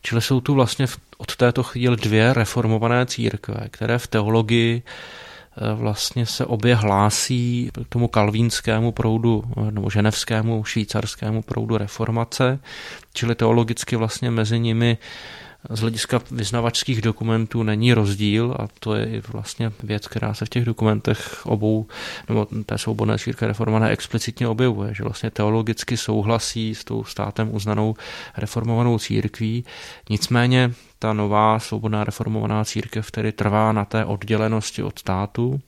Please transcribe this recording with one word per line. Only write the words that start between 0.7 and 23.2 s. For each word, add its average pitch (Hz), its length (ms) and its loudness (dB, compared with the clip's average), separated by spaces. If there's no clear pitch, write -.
v-, - 120 -6
od - 180 -10
této 123 260 4
chvíle 120 340 0
dvě 110 360 4
reformované 117 720 2
církve, 107 640 -4
které 113 280 -2
v - 80 -6
teologii, 113 760 2
eh, - 920 -8
vlastně 110 520 -2
se - 200 -4
obě 120 280 4
hlásí 120 960 2
k - 40 -16
tomu 117 200 0
kalvínskému 113 840 2
proudu, 113 520 2
eh, 107 140 -2
nebo 104 200 -2
ženevskému, 110 760 2
švýcarskému 107 800 -2
proudu 110 340 -2
reformace, 113 840 -2
čili 117 220 0
teologicky 117 600 2
vlastně 113 340 -2
mezi 113 280 0
nimi 117 400 2
z 110 100 -4
hlediska 113 400 0
vyznavačských 117 720 -2
dokumentů 113 600 0
není 110 320 4
rozdíl 107 640 2
a 107 100 -6
to 110 140 -2
je 110 120 0
i 110 160 -6
vlastně 110 400 -6
věc, 107 260 -6
která 107 260 -4
se 117 100 -6
v - 40 -6
těch 120 160 0
dokumentech 110 840 0
obou, 110 400 2
nebo 110 180 2
té 110 120 -4
svobodné 107 400 0
církve 113 280 -4